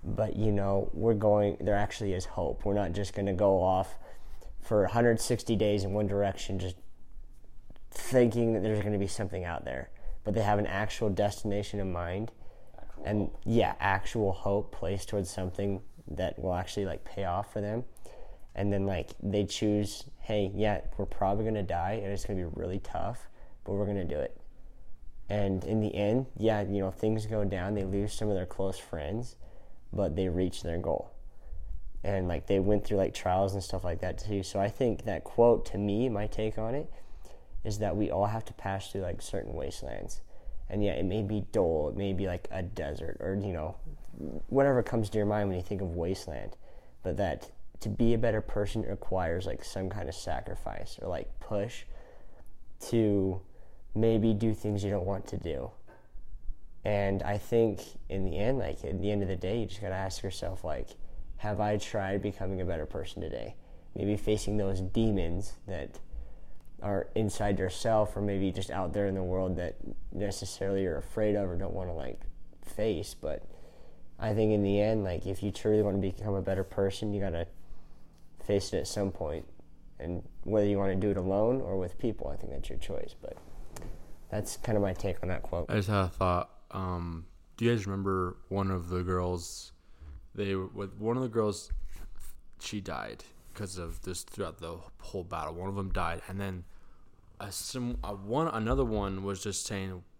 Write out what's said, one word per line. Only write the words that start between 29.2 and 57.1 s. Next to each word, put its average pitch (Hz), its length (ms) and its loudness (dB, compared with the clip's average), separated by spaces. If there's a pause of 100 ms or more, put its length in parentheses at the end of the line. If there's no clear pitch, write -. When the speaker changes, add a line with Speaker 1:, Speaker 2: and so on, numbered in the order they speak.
Speaker 1:
but 85 260 0
they 95 120 2
reach 90 340 0
their 85 160 -2
goal. - 340 -2 (920)
And, 95 240 2
like, 85 180 -2
they 98 140 4
went 101 240 6
through, 101 140 2
like, 92 160 2
trials 95 400 2
and 98 80 -2
stuff 90 220 -4
like 87 160 0
that, 92 180 -2
too. 101 240 0
So 98 180 -2
I 101 80 4
think 113 360 0
that 92 200 -2
quote, 117 420 6
to - 120 -2
me, 104 320 2
my 107 160 0
take 110 320 0
on 110 160 0
it, 156 160 -2 (720)
is 104 160 0
that 101 160 2
we 104 160 2
all 95 140 4
have 107 220 0
to - 80 -8
pass 98 360 -4
through, 98 120 -2
like, 90 180 -2
certain - 320 -4
wastelands. - 680 -4 (480)
And, 104 120 2
yeah, 98 100 4
it 65 120 2
may 101 180 2
be 104 200 0 (100)
dull. 80 380 4
It 52 60 -4
may 98 180 0
be, 95 120 2
like, 90 240 -2
a 92 120 -2
desert 85 580 -4
or, 95 140 0
you 101 180 -2
know, 78 240 -4 (720)
whatever 135 340 6
comes 110 280 0
to 110 80 2
your 104 80 4
mind 104 240 2
when 92 80 0
you 87 40 -2
think 98 200 -2
of 85 120 -2
wasteland. 82 600 -2 (460)
But 87 160 -2
that 90 320 -2 (300)
to - 80 -2
be 117 260 8
a 113 40 4
better 110 220 4
person 104 420 0
requires, 92 640 2
like, - 180 -4
some 95 240 -4
kind 92 200 -4
of - 60 -6
sacrifice - 840 -4
or, - 80 -6
like, 87 200 -2 (120)
push 107 440 -2 (1040)
to 101 520 4 (540)
maybe 110 380 6
do 107 220 4
things 101 300 0
you 101 60 0
don't 95 160 0
want 98 220 -2
to - 80 -6
do. 69 340 -4 (1120)
And 101 380 4